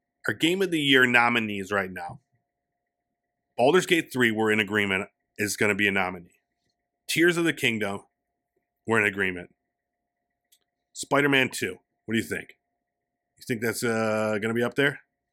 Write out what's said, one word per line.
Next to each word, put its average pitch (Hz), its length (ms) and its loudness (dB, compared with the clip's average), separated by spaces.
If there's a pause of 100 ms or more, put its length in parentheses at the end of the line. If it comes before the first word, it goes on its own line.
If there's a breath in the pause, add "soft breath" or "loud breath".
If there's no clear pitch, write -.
(280)
our 107 60 -4
Game 175 280 0
of 180 80 -2
the 160 100 -2
Year 135 260 6
nominees 113 680 2
right 95 180 -2
now, 92 300 -12 (1400)
Baldur's 160 300 4
Gate 165 260 0
three, 123 180 2
we're 107 220 2
in 110 80 2
agreement, 98 480 0 (300)
is 104 180 -4
gonna 104 180 0
be 101 140 0
a 98 40 0
nominee. 92 480 -6 (680)
Tears 165 280 2
of 170 80 -2
the 156 80 0
Kingdom, 104 500 -2 (840)
we're 110 140 2
in 104 60 2
agreement. 92 480 -4 (1400)
Spider-Man 139 580 2
two, 92 280 -8 (260)
what 110 100 -8
do 117 40 2
you 101 60 -2
think? - 340 -10 (800)
You - 80 -20
think 117 160 -6
that's, 113 200 -4
uh, 110 580 -2
gonna 113 140 -4
be 120 80 0
up 120 120 -2
there? 143 260 0 (320)